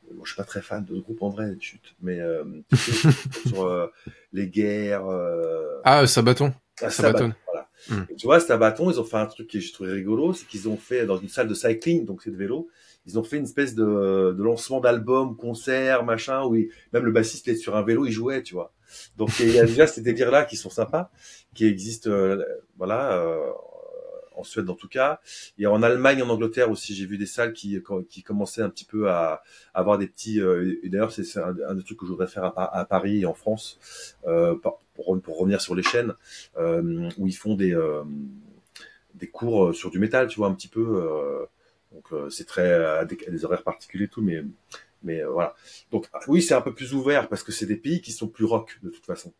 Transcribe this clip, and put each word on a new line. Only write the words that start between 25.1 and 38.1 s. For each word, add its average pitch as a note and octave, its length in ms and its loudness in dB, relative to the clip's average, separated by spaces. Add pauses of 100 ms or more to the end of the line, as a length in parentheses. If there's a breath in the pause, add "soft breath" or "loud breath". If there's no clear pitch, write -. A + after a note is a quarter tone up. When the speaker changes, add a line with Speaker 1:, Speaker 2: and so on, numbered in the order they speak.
Speaker 1:
Et G2+ 80 0
en G#2+ 160 4
Allemagne, B2+ 400 4
en B2 80 -2
Angleterre A2+ 400 2
aussi, G2+ 240 -6
j'ai G2 120 -6
vu G2 120 -6
des G2+ 80 -4
salles A#2 260 -2
qui, G2+ 300 -6 (260)
qui - 140 -20
commençaient G#2 400 -4
un G2+ 80 -2
petit - 160 -18
peu G#2+ 240 0
à, E2 320 0 (320 soft breath)
à F#2 60 0
avoir G2+ 180 4
des G2 80 0
petits, G#2+ 340 -4
euh, F#2 420 2
et F#2+ 60 -10
d'ailleurs, G#2 240 0
c'est, G2 120 -8
c'est F#2+ 160 -8
un, F2+ 140 -4 (140)
un G2 60 -4
des F#2+ 80 -6
trucs - 160 -14
que F2+ 80 -12
je F#2 60 -8
voudrais F#2 160 -4
faire F#2 160 -8
à F#2 100 -4
Pa-, F#2 180 -4
à F2+ 120 -2
Paris G2+ 380 0
et F2+ 40 0
en E2 80 -2
France, - 840 -8 (100)
euh, - 280 2
par, - 240 -4 (160)
pour, - 260 -2
pour D#2+ 180 -12
revenir F#2+ 220 2
sur - 140 -4
les F2+ 80 -2
chaînes, A#2+ 320 0 (440 loud breath)
euh, E2+ 500 0 (100)
où F#2+ 80 -2
ils F#2+ 100 -2
font G#2+ 180 -2
des, F#2+ 200 2
euh, D#2 280 0 (1120 soft breath)